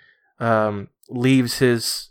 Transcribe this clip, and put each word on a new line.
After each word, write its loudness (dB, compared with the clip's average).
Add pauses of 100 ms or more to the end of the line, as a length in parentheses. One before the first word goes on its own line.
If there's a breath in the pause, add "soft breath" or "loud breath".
(400 soft breath)
um, 0 (200)
leaves 0
his, 0